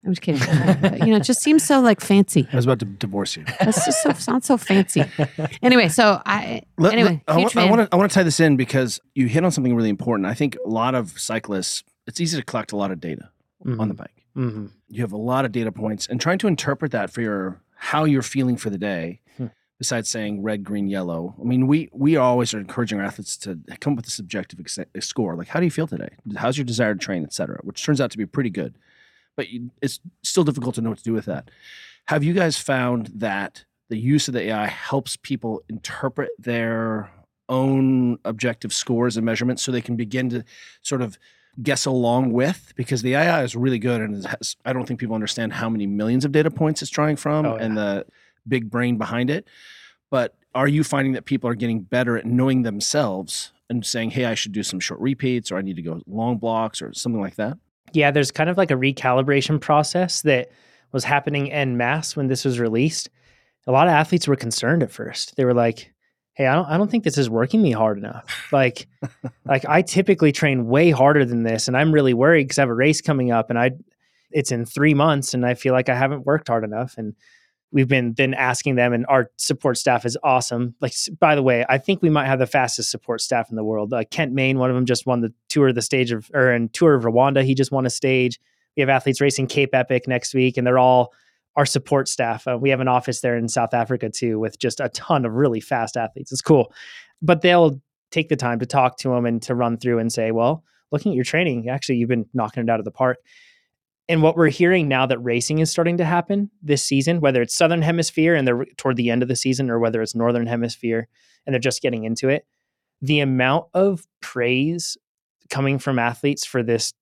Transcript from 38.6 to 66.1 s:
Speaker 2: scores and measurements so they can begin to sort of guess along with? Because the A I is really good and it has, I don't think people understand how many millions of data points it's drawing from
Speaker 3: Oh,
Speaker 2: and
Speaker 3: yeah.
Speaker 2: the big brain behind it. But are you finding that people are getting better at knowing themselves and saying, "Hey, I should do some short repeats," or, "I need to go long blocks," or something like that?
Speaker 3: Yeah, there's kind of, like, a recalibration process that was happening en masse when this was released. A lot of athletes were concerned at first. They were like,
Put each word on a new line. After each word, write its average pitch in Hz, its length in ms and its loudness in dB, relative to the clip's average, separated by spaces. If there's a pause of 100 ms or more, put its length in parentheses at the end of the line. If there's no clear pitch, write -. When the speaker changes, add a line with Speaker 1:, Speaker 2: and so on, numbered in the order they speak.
Speaker 2:
scores 117 460 -2
and 113 80 -2
measurements 120 360 -2
so - 100 -6
they 120 100 -2
can 120 120 -6
begin 120 360 -4
to 117 140 -6 (360)
sort 127 220 -4
of 107 160 -8 (440)
guess 139 220 0
along 123 480 2
with? 131 440 -2
Because 120 260 -4
the 127 100 0
A 135 80 2
I 165 220 2
is 120 120 -4
really 123 240 0
good 117 220 -2
and 104 160 -6
it 95 80 -10
has, - 400 -8
I 127 80 -4
don't 127 140 -4
think 120 140 -6
people 113 140 -6
understand 110 380 -4
how 113 160 -6
many 107 180 -2
millions 110 380 0
of 143 80 -2
data 156 180 2
points 156 300 -2
it's - 100 -10
drawing 151 260 0
from 151 280 -2
Speaker 3:
Oh, 113 120 -2
Speaker 2:
and 110 200 -4
Speaker 3:
yeah. 107 80 -2
Speaker 2:
the 101 220 -4 (420)
big 113 220 -4
brain 123 260 0
behind 117 320 -4
it. 160 180 -4 (640)
But 123 240 -2 (200)
are 131 140 2
you 147 160 4
finding 139 280 0
that 127 140 -4
people 123 240 -2
are 120 40 0
getting 113 280 -2
better 120 340 0
at - 80 -6
knowing 127 380 2
themselves 104 920 -4 (160)
and 120 160 -4
saying, 113 280 -4
"Hey, 127 120 0
I 113 100 -2
should 107 180 -6
do 104 100 -4
some 95 180 -6
short - 200 -8
repeats," 127 500 -2
or, 95 80 -4
"I 98 40 -4
need 95 140 -6
to 87 60 -10
go 82 240 -8
long 113 320 -4
blocks," 113 420 -4
or 58 140 -12
something 113 260 -4
like 95 140 -8
that? 117 240 -6 (340)
Speaker 3:
Yeah, 147 180 4
there's 139 200 0
kind 160 180 -2
of, 175 80 -2
like, 190 140 0
a 139 40 2
recalibration 135 840 0
process 156 600 0
that 127 280 2 (420)
was 123 120 -2
happening 143 480 0
en 135 240 -2
masse 131 400 -2
when 139 120 -2
this 131 160 -2
was 127 160 0
released. 120 500 0 (560)
A 127 60 0
lot 139 160 6
of 170 40 6
athletes 156 360 2
were 139 80 4
concerned 127 460 0
at 120 100 -2
first. - 440 -10
They 135 80 0
were 123 100 2
like, 117 380 0 (420)